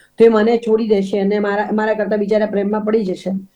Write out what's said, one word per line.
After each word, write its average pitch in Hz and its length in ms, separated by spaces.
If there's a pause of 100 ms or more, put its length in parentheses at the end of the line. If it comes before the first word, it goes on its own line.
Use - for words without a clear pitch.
(180)
તો 220 80
એ - 20
મને 226 300
છોડી 226 300
દેશે 202 320
અને 202 200
મારા, 208 340
મારા 214 200
કરતા 208 220
બીજાના 208 300
પ્રેમમાં 208 360
પડી 214 240
જશે. 185 260 (240)